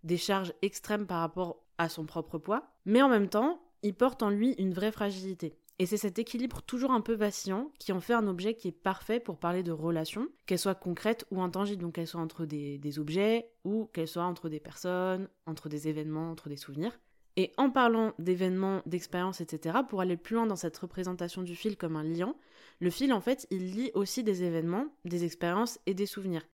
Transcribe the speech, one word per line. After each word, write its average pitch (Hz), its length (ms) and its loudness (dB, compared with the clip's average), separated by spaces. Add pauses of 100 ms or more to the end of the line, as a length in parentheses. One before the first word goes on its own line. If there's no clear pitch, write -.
des 175 140 0
charges 190 460 0
extrêmes 208 440 -2
par 175 140 0
rapport 165 420 -2 (140)
à 165 140 0
son 160 160 -6
propre 160 320 -6
poids, 214 340 -2 (140)
mais 226 160 8
en 277 80 10
même 208 180 6
temps, 262 320 2 (220)
il 208 100 0
porte 254 300 2
en 208 80 4
lui 220 220 4
une 190 200 0
vraie 196 200 0
fragilité. 190 680 -4 (200)
Et 185 80 2
c'est 208 100 0
cet 202 220 -2
équilibre 240 440 -4
toujours 262 300 0
un 226 80 6
peu 226 140 0
vacillant 208 680 -2
qui - 120 -6
en 185 80 0
fait 233 120 0
un 226 160 4
objet 190 260 -2
qui 208 140 -6
est 165 40 -4
parfait 196 460 -2
pour 202 200 -6
parler 175 260 0
de 170 80 -2
relations, 160 560 -2 (180)
qu'elles 180 120 2
soient 190 180 0
concrètes 214 560 -2
ou 185 100 0
intangibles, 190 400 -2
donc 170 120 -4
qu'elles 170 120 -4
soient 170 140 -6
entre 160 240 -4
des, 147 340 -6
des 143 220 -4
objets 202 500 2 (140)
ou 208 220 0
qu'elles 165 200 -4
soient 170 160 -4
entre 175 260 -2
des 151 120 -4
personnes, 185 680 -2 (180)
entre 160 220 -8
des 147 200 -2
événements, 156 420 -2
entre 160 180 -10
des 147 100 -8
souvenirs. 151 420 -6 (360)
Et 190 200 2
en 269 140 4
parlant 226 500 6
d'événements, 185 680 2
d'expériences, 180 540 -2
et 165 100 -4
cetera, 165 320 0
pour 190 200 -2
aller 175 160 2
plus 220 180 -4
loin 233 100 2
dans 202 100 0
cette 165 200 -4
représentation 180 680 -6
du 175 140 -8
fil 208 200 -4
comme 160 200 -2
un 156 80 -2
liant, 170 320 -2 (420)
le 175 120 2
fil 269 220 2
en 196 100 2
fait, 269 280 0
il 185 220 -2
lie 233 220 -2
aussi 202 280 0
des 190 220 2
événements, 170 420 0 (180)
des 175 200 0
expériences 180 640 0
et 196 80 0
des 196 120 0
souvenirs. 185 500 -4